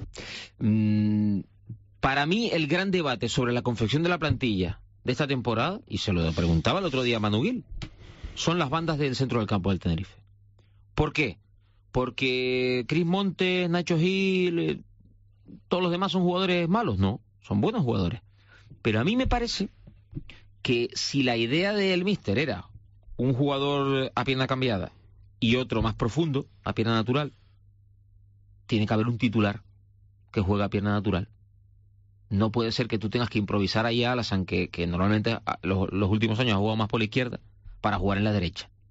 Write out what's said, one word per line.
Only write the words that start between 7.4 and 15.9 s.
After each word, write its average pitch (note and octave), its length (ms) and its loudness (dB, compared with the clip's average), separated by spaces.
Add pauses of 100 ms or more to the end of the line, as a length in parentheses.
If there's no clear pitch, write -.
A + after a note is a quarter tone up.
Gil, A3+ 220 -2 (720)
son E3+ 240 0
las D3 120 0
bandas D#3+ 280 -2
del C#3 180 0
centro A#2+ 240 0
del G#2 80 -2
campo G2 220 0
del F#2 100 2
Tenerife. F2 340 -2 (800)
¿Por D3+ 180 2
qué? C3 260 -2 (540)
¿Porque B2+ 960 0
Chris E3 180 2
Montes, F3+ 640 0
Nacho E3+ 280 0
Gil, F#3 600 2
eh, D#3+ 220 -2 (880)
todos F3+ 140 2
los F3 100 2